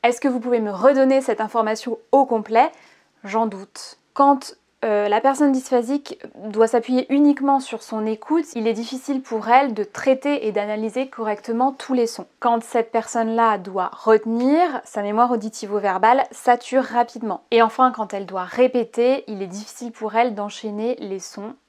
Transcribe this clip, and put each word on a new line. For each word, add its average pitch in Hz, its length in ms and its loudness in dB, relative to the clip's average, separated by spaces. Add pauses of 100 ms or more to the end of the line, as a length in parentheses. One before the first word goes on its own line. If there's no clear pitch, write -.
Est-ce 240 160 2
que 285 60 -2
vous 247 140 0
pouvez 240 180 0
me 214 140 -2
redonner 269 480 4
cette 233 200 -4
information 220 560 -4 (140)
au 269 160 6
complet ? 226 460 2 (500)
J'en 220 240 -2
doute. - 520 -12 (160)
Quand, 277 420 2 (280)
euh, 208 240 0
la 208 120 2
personne 277 320 2
dysphasique 254 680 -2 (280)
doit 220 200 2
s'appuyer 254 480 0
uniquement 277 460 4
sur 226 240 -12
son 214 200 -6
écoute, 220 420 -2 (100)
il 220 100 -2
est 226 60 2
difficile 262 500 -6
pour 220 260 -6
elle 254 260 4
de 208 100 -4
traiter 262 640 -2
et - 20 -2
d'analyser 214 560 -4
correctement 233 640 -2
tous 269 240 -6
les 240 140 2
sons. - 180 -12 (140)
Quand 233 240 0
cette 226 260 -2
personne-là 226 680 0
doit 185 340 -6
retenir, 247 920 2
sa - 200 -8
mémoire 220 280 2
auditivo-verbale 208 1000 0
sature 247 500 0
rapidement. 233 600 -4 (100)
Et 233 100 6
enfin, 247 300 4
quand 214 200 -8
elle 196 140 -8
doit 185 160 -8
répéter, 247 880 0
il 202 120 -10
est 196 60 -6
difficile 214 460 -14
pour 214 240 -6
elle 233 180 2
d'enchaîner 208 640 -6
les 190 220 -10
sons 208 340 -16 (140)